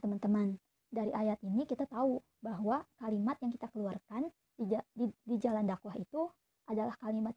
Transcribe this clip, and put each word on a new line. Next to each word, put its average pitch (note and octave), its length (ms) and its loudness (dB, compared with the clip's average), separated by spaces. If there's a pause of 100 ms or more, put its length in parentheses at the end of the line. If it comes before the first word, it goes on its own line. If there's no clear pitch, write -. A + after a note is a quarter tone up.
teman-teman, G3+ 560 2 (320)
dari A3 240 -2
ayat G#3+ 320 2
ini G#3+ 180 2
kita C4+ 220 -2
tahu B3+ 320 2 (240)
bahwa A3 400 0 (160)
kalimat A3 420 0
yang A#3+ 140 -2
kita A#3+ 160 -8
keluarkan G#3 560 -4 (320)
di G#3+ 160 0
ja-, E4 160 0
di, A#3 160 0 (160)
di A#3 160 -2
jalan G#3+ 260 2
dakwah F#3+ 300 -2
itu D#4 340 -2 (380)
adalah A3+ 320 0
kalimat A3 380 -2